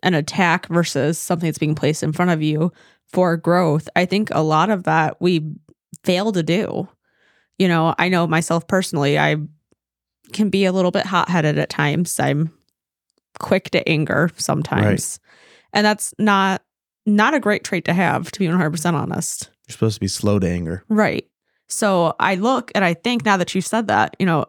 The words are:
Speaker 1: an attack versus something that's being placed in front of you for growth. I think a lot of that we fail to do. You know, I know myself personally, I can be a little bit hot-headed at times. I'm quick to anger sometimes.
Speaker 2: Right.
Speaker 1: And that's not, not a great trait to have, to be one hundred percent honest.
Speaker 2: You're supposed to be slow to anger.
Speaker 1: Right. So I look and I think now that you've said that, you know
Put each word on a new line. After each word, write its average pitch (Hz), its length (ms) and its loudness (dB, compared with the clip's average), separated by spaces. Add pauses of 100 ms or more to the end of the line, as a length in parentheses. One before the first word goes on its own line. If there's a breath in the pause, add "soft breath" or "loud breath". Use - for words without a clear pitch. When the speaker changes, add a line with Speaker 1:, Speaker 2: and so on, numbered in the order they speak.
Speaker 1:
an 185 100 2
attack 170 540 0
versus 160 500 0
something 170 300 -4
that's 156 100 -4
being 156 180 0
placed 156 280 -2
in 156 100 -2
front 175 180 0
of 156 120 0
you 156 280 0 (360 soft breath)
for 180 300 2
growth. 165 580 2
I 180 100 0
think 202 260 -2
a 160 120 0
lot 156 260 2
of 190 140 -2
that 156 360 0
we 175 220 2 (640)
fail 190 260 0
to 185 100 -2
do. 180 460 -2 (720)
You 185 80 4
know, 165 320 2
I 170 100 2
know 175 180 2
myself 160 380 0
personally, 151 540 0
I 151 160 2 (1000)
can 214 160 0
be 196 160 2
a 185 60 2
little 180 200 2
bit 196 140 -2
hot-headed 170 540 0
at 147 100 -2
times. 147 500 -2
I'm 147 320 0 (880)
quick - 320 -2
to - 160 0
anger 160 500 0
sometimes. 107 840 -2
Speaker 2:
Right. - 80 -20 (440 soft breath)
Speaker 1:
And 208 120 2
that's 208 320 0
not, 196 460 2 (420)
not 214 280 4
a 294 60 2
great 208 240 -2
trait 175 220 -4
to 170 80 0
have, 175 380 0
to - 80 -16
be 190 80 0
one 165 100 0
hundred 156 140 0
percent 165 240 -2
honest. - 540 -6 (180)
Speaker 2:
You're - 60 -16
supposed 110 220 0
to - 40 -18
be 101 80 -4
slow 104 320 0
to 90 80 0
anger. 87 420 -4
Speaker 1:
Right. 214 380 0 (400)
So 185 520 0
I 190 160 2
look 233 380 -2
and 202 120 0
I 170 80 2
think 233 320 -2
now 202 120 2
that 175 160 -2
you've 190 120 -2
said 220 220 -2
that, 110 320 2
you 185 60 0
know 165 240 2